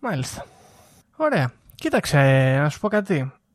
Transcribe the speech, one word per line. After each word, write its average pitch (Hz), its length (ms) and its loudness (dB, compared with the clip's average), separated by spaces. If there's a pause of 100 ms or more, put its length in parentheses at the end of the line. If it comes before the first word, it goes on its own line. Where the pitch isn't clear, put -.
Μάλιστα. 170 460 -6 (680)
Ωραία. 240 360 0 (220)
Κοίταξε, 247 440 0
ε, 135 400 4
να 147 100 0
σου - 120 -8
πω 208 80 -2
κάτι. 196 440 -2 (220)